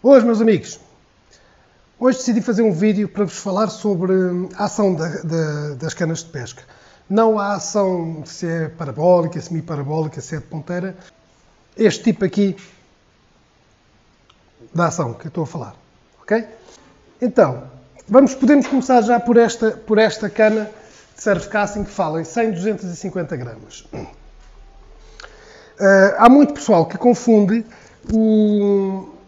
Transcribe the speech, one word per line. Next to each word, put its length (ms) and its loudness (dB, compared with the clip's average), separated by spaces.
Boas, 220 8
meus 160 0
amigos! 400 0
Hoje 220 0
decidi 220 0
fazer 220 -2
um 100 2
vídeo 360 0
para 160 -4
vos 140 -8
falar 300 -2
sobre 440 -2
a 80 -4
ação 320 -2
da, 120 -6
da, 520 -6
das 200 -10
canas 300 -6
de 60 -20
pesca. 340 -14
Não 300 2
a 160 -4
ação 720 -4
se 180 -14
é 240 -6
parabólica, 720 0
semiparabólica, 800 -8
se 140 -12
é 40 -8
de 80 -14
ponteira. 500 -10
Este 260 0
tipo 220 0
aqui 320 -2
da 120 0
ação 280 -6
que 120 -18
eu 20 -12
estou 160 -8
a 20 -8
falar, 300 -14
ok? 280 -4
Então, 420 2
vamos, 260 6
podemos 320 4
começar 360 2
já 180 2
por 160 2
esta, 340 2
por 280 -2
esta 300 0
cana 400 0
de 80 -20
surf 260 -2
casting 360 -4
que 60 -14
fala 300 -4
em 40 -8
cem, 260 -2
duzentos 400 -6
e 60 -12
cinquenta 400 -8
gramas. 500 -14
Eh, 400 4
há 100 8
muito 260 6
pessoal 320 2
que 120 -12
confunde 680 2
o 960 2